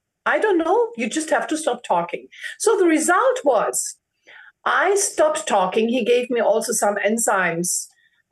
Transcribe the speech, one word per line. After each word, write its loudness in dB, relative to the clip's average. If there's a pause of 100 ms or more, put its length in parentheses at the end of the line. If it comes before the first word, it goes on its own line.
(260)
I 2
don't 2
know. 2
You -4
just -6
have 0
to -2
stop -4
talking." -4 (320)
So 2
the 4
result 2
was 0 (680)
I 2
stopped 0
talking. 0
He 0
gave 0
me 0
also 0
some 0
enzymes, -2 (440)